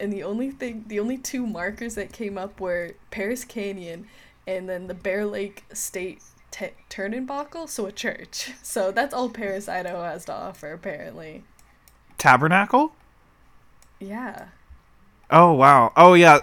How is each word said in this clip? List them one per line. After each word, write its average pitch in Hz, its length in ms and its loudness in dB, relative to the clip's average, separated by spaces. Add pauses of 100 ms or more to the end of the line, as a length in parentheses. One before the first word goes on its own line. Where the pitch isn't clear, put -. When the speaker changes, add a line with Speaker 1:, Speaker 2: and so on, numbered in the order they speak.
Speaker 1:
and 208 100 -6
the 202 120 -6
only 226 280 -6
thing, 233 360 -12
the 214 120 -8
only 247 200 -4
two 254 280 -8
markers 214 500 -8
that 196 160 -10
came 202 260 -10
up 196 220 -12
were 175 320 -6 (180)
Paris 233 340 -8
Canyon 196 640 -12 (400)
and 185 240 -8
then 185 160 -8
the 180 80 -10
Bear 196 320 -4
Lake 202 440 -8
State - 520 -10 (280)
Te-, 196 200 -12 (180)
Turnenbacher, 277 800 -8
so 220 160 -6
a 202 80 -10
church. - 600 -10 (100)
So 196 280 -4
that's 240 220 -4
all 247 160 -4
Paris, 208 400 -8
Idaho 180 340 -8
has 170 220 -10
to - 80 -10
offer, 165 400 -12
apparently. 165 720 -14 (720)
Speaker 2:
Tabernacle? 180 800 4 (1040)
Speaker 1:
Yeah. 208 480 -12 (840)
Speaker 2:
Oh, 170 220 8
wow. 135 440 6
Oh, 180 180 10
yeah. 165 280 10